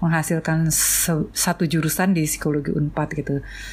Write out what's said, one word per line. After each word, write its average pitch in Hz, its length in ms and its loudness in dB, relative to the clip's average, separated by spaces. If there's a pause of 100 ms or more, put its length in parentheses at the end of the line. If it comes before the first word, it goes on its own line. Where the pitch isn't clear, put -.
menghasilkan 160 640 2
se-, - 640 0
satu - 320 0
jurusan 160 480 2
di 160 160 2
psikologi 151 480 -2
unpad 151 400 -2
gitu. 139 240 -2 (340)